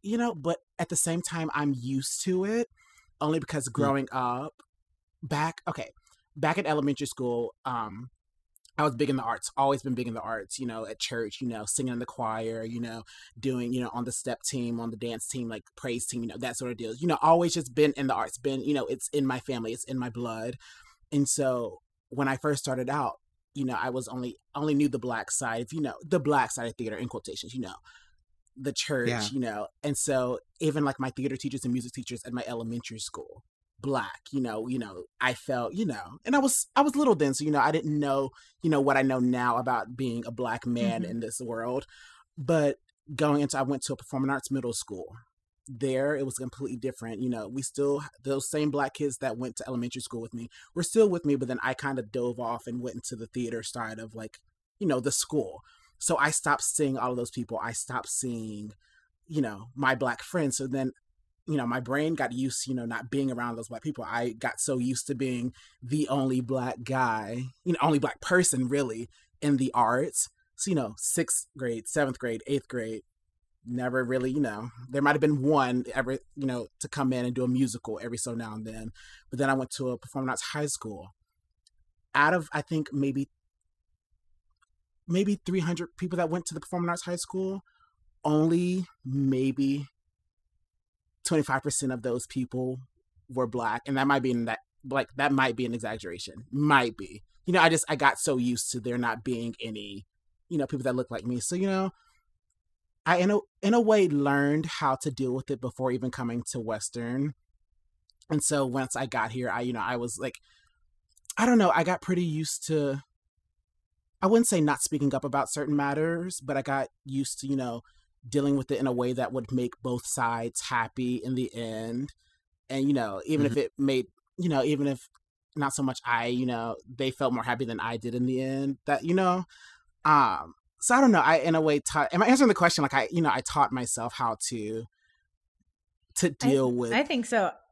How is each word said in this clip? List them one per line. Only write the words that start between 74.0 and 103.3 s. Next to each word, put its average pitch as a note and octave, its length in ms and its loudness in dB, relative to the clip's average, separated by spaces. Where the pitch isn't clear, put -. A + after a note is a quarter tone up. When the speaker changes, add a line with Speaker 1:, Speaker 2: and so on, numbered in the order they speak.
Speaker 1:
really, B2+ 260 0
you C#3+ 100 0
know, A2+ 300 -2
there C#3 120 0
might D3 100 6
have D3 80 4
been D3 220 4
one C3 420 4
ever, C3 180 0
you C#3 100 -4
know, B2 220 -2
to - 80 -8
come C3 240 0
in B2 120 0
and B2 100 -2
do B2+ 100 0
a B2 40 0
musical A#2+ 540 0
every A#2+ 160 -6
so A#2+ 160 -4
now A2+ 200 -6
and A2 120 -8
then. A2+ 240 -10
But B2+ 80 -8
then C3+ 120 4
I C3+ 40 6
went C3 180 -2
to B2+ 180 -2
a A#2+ 80 -4
performing C3 320 -4
arts B2 120 -2
high D3+ 240 -2
school. G#2+ 480 -8
Out D3 200 8
of, E3 180 0
I D3+ 100 -2
think, D#3 300 -2
maybe, C#3 360 0
maybe G3 400 2
three F#3 140 2
hundred E3+ 360 -2
people F3+ 220 -4
that E3 120 2
went E3+ 160 -2
to - 80 -8
the D#3 60 -8
performing F3 300 -2
arts E3+ 140 -4
high F3 120 -4
school, F#3+ 460 -6
only E3+ 640 4
maybe C3+ 840 2
twenty-five C#3+ 380 2
percent C#3 300 -2
of A#2+ 100 -4
those B2 240 -2
people B2+ 520 -4
were B2+ 180 0
Black. A#2 400 -2
And C#3 120 0
that C3+ 80 4
might C#3 160 4
be B2+ 80 2
in A#2 160 0
that, A2+ 140 -4
like, C3+ 280 0
that C#3 160 4
might C3 240 4
be B2 100 -2
an A#2 80 -2
exaggeration. G#2+ 760 -8
Might C#3 460 4
be. G2 260 -12
You F3+ 60 0
know, F3+ 80 6
I E3 80 8
just, D#3+ 200 4
I D3+ 80 0
got C3+ 220 6
so C3+ 200 2
used A#2+ 340 0
to B2 80 -4
there A#2+ 180 -2
not A#2 260 -2
being A#2 380 -4
any, G#2 440 -10
you C3+ 100 -4
know, C#3 80 0
people C3 180 -6
that B2+ 120 0
look B2+ 140 -2
like G#2+ 160 -6
me. B2 140 -2
So, - 140 -4
you F#3 120 0
know, F#3+ 240 0
I, F3 120 6
in F#3 120 4